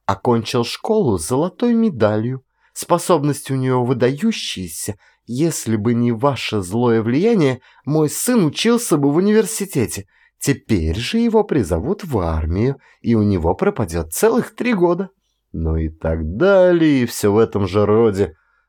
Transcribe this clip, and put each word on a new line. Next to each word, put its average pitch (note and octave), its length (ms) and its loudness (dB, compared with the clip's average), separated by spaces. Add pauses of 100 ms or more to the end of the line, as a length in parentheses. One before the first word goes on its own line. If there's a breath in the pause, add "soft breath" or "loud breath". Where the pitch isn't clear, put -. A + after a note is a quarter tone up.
окончил A#2 580 0
школу D3 540 0
с E2 100 -6
золотой F3+ 460 0
медалью. B2+ 720 0 (300)
Способности D3 800 0
у - 20 -2
неё B2+ 280 0
выдающиеся. B2 1120 -2 (280 soft breath)
Если B2 520 -2
бы A2+ 160 0
не A#2+ 180 2
ваше A2+ 500 -2
злое A2+ 400 0
влияние, C#3+ 600 0 (240 soft breath)
мой D3+ 240 0
сын A#3 360 0
учился A3+ 520 0
бы C#3+ 140 2
в C#3+ 60 0
университете. F#3+ 880 -2 (340 soft breath)
Теперь F#2+ 560 0
же B2 220 -2
его A3+ 240 2
призовут A#2+ 600 -2
в D3 140 -4
армию, E2+ 600 -2 (240 soft breath)
и A#2 120 0
у G#2+ 80 4
него F#2+ 320 2
пропадёт F2 580 -2
целых A3+ 440 0
три B3 180 -2
года. F3+ 380 0 (400)
Ну D#2+ 240 -2
и D#2+ 140 -2
так D#2+ 460 -4
далее, E3+ 680 4
и - 20 0
всё G#2+ 260 0
в G2+ 60 4
этом G#2+ 300 2
же G2+ 180 2
роде. G2+ 500 2 (340)